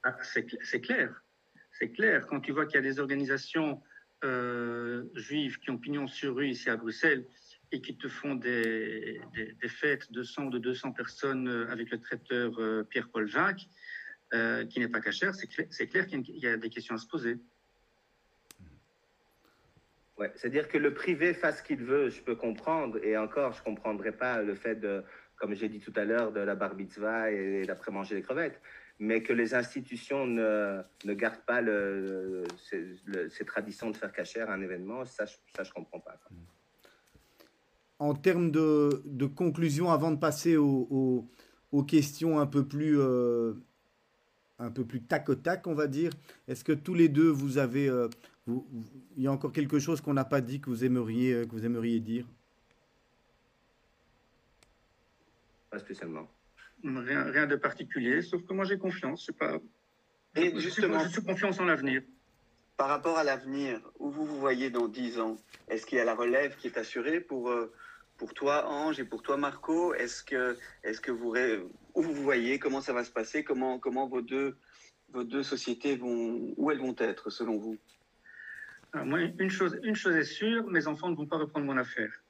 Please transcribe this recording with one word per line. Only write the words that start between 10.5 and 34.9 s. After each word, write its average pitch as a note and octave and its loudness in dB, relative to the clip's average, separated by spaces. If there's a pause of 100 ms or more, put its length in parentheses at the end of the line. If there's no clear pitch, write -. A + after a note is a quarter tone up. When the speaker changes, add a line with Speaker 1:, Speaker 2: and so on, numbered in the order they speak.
Speaker 1:
deux B2 0
cents B2 -6
personnes, B2+ -4
euh, A#2 -2
avec A#2 -6
le A#2 -4
traiteur, A#2+ -4
euh, A2 0
Pierre-Paul A2+ -2
Vac, F#3+ 0 (640)
euh, A#2 0
qui A#2+ -4
n'est A#2 0
pas A2 -2
cachère, F3+ 0
c'est - -12
cl-, - -4
c'est - -4
clair F#3+ 2
qu'il F#3+ -10
y - -8
a C#3+ -2
une, B2+ -8
il D3+ -10
y B2 -2
a A#2 2
des A2 -4
questions A2+ -8
à A2+ -6
se A2+ -12
poser. A#2+ -4 (2750)
Speaker 2:
Ouais, - -4
c'est-à-dire C#3+ -2
que D#3 2
le C#3+ 4
privé F3 2
fasse D3+ 0
ce - -16
qu'il B2+ -4
veut, C3+ 4
je - -8
peux A#2 -2
comprendre, A#2+ -2
et G#2+ 2
encore, A#2+ 0
je - -14
comprendrais G#2+ -4
pas B2 -2
le G#2 0
fait A2+ -4
de, G2+ -4 (340)
comme G#2 -4
j'ai G#2+ -4
dit G#2 -8
tout G2+ -14
à G#2 0
l'heure, A2 0
de G#2 -2
la G2+ 0
bar G2 -4
mitzvah G#2+ -2
et, G2 0
et F#2 -4
d'après F#2 -6
manger G2 -6
des F#2+ -2
crevettes, D3+ -4 (400)
mais A2 2
que A#2 0
les A#2 2
institutions B2+ -2
ne, G#2+ 2 (240)
ne G2+ 0
gardent A2 -2
pas A#2+ 2
le, G2+ 2
le, F#2 -4 (240)
ces, F2+ -6 (200)
le, G2 -4
ces - -8
traditions G#2+ -6
de G#2 -6
faire G2 -8
cachère A2 -6
à G2 -2
un F#2+ -4
événement, F#2+ -6